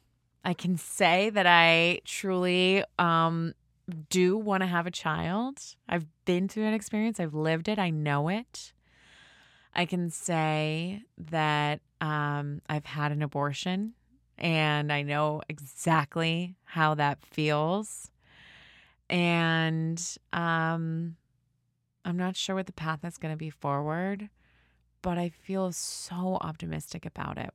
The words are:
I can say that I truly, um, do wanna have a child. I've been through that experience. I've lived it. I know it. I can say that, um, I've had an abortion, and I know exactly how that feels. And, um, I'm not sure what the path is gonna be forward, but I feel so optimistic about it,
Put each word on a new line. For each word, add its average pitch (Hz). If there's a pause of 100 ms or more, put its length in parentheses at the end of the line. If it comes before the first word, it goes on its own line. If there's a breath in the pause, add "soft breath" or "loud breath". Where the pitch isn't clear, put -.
(440)
I 175
can 180
say 190
that 202
I 170
truly, 185 (140)
um, 165 (540)
do 180
wanna 196
have 175
a 180
child. 175 (280)
I've 170 (180)
been 185
through 214
that 214
experience. 220
I've 156
lived 160
it. 214
I 180
know 151
it. - (1000 loud breath)
I 175
can 175
say 160 (160)
that, 151 (200)
um, 147
I've 151
had 147
an 147
abortion, 165 (440)
and 151
I 143
know 151
exactly 165
how 156
that 143
feels. 156 (1000 loud breath)
And, 165 (300)
um, 165 (880)
I'm 175
not 185
sure -
what 190
the 180
path 160
is 170
gonna 156
be 156
forward, 165 (720 soft breath)
but 175
I 175
feel 190
so 185
optimistic 160
about -
it, -